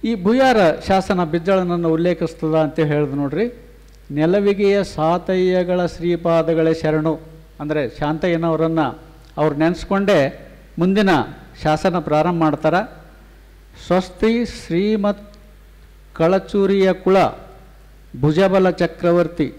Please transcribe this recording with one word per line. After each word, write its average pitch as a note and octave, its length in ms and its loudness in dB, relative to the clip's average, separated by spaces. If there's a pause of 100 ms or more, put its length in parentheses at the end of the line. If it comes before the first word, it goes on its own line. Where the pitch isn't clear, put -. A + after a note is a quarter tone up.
ಈ A3 180 -4
ಭುಯಾರ B3 340 4 (320)
ಶಾಸನ F#3+ 360 0
ಬಿಜ್ಜಳನನ್ನು E3+ 680 0
ಉಲ್ಲೇಖಿಸ್ತದ E3 640 -2
ಅಂತ D#3+ 260 0
ಹೇಳಿದ್ D3 340 0
ನೋಡ್ರಿ. D3 600 -6 (360)
"ನೆಲವಿಗೆಯ G3 760 2
ಸಾತಯ್ಯಗಳ F3+ 1000 0
ಶ್ರೀಪಾದಗಳೇ E3 880 0
ಶರಣು", D#3 460 -2 (400)
ಅಂದರೆ D3+ 300 -4
ಶಾಂತಯ್ಯನವರನ್ನು D#3+ 1120 -2 (340)
ಅವ್ರು D3+ 200 0
ನೆನೆಸ್ಕೊಂಡೇ E3+ 920 0 (300)
ಮುಂದಿನ F#3+ 320 2 (520)
ಶಾಸನ E3 360 0
ಪ್ರಾರಂಭ D#3 420 0
ಮಾಡ್ತಾರೆ. D#3 500 0 (960)
"ಸ್ವಸ್ತಿ G#3+ 600 0
ಶ್ರೀಮತ್ G3+ 880 -2 (800)
ಕಳಚೂರಿಯ F#3+ 800 2
ಕುಳ F#3 240 2 (1040)
ಭುಜಬಲ F#3 500 2
ಚಕ್ರವರ್ತಿ E3+ 760 0 (120)